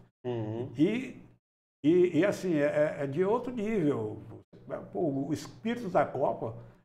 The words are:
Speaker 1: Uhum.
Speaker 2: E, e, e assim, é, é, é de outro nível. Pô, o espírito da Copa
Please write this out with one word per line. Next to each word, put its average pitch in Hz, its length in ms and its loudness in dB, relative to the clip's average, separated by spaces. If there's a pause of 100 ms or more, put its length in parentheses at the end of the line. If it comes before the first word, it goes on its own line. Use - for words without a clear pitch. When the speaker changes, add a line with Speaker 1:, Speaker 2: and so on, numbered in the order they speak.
(260)
Speaker 1:
Uhum. 117 500 -4
Speaker 2:
E, 214 480 0 (600)
e, 175 340 6
e 175 60 6
assim, 190 300 0
é, 143 100 4 (340)
é, 143 40 -4
é 139 40 -2
de 139 160 0
outro 240 300 0
nível. 147 680 0 (720)
Pô, 185 180 -2
o 139 220 -2
espírito 233 580 -6
da 175 160 4
Copa - 480 -2 (320)